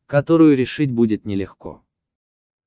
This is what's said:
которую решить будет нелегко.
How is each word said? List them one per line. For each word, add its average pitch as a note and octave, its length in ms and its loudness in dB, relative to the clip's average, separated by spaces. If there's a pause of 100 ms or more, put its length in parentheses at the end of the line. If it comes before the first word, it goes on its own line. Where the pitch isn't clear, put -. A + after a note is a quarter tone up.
которую D3+ 520 2
решить C3 340 -4
будет A2+ 320 -2
нелегко. G2 580 -10 (840)